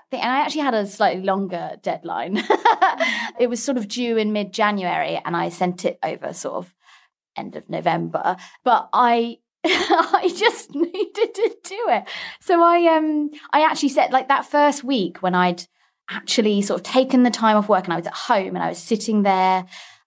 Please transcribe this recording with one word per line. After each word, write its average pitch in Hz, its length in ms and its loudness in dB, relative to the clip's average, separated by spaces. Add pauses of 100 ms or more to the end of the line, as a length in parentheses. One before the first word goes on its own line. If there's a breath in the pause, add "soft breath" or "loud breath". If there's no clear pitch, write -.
(120)
thing. 254 80 -8
And 233 100 0
I 277 120 2
actually 302 180 -2
had 269 140 0
a 208 120 0
slightly 190 380 0
longer 185 480 -2 (100)
deadline. 170 680 -6
<laughs> 427 40 2 (840 loud breath)
It 247 120 2
was 233 120 -6
sort 262 160 -2
of 202 100 -6
due 233 280 -2
in 214 160 0
mid-January 196 920 -2
and 170 120 -4
I 170 120 -2
sent 180 360 -4
it - 200 -2
over - 280 -6
sort - 220 -8
of - 200 -10 (600 soft breath)
end - 200 -12
of - 120 -16
November. 165 680 -2 (260 loud breath)
But - 300 2
I, 233 460 2 (120)
<laughs> - 140 -14
I 349 720 2
just - 380 0
needed 349 600 -2
to 403 300 -2
do 427 240 -8
it. 226 160 2 (360 loud breath)
So 339 220 2
I, 339 340 6
um, 302 340 0 (220 loud breath)
I 302 120 4
actually 294 240 0
said, 277 240 2
like, 254 160 2
that 277 180 2
first 285 380 2
week 233 340 -2
when 185 160 0
I'd 180 300 2 (460)
actually 208 520 0
sort 196 180 -2
of - 40 -20
taken 262 400 2
the 247 60 4
time 220 260 2
off 208 120 2
work 185 160 4
and 175 80 -4
I 165 40 0
was 170 100 -6
at - 80 -8
home 190 400 -2
and 180 40 -4
I 170 100 -2
was 175 100 -6
sitting 214 440 0
there 185 420 2 (420 loud breath)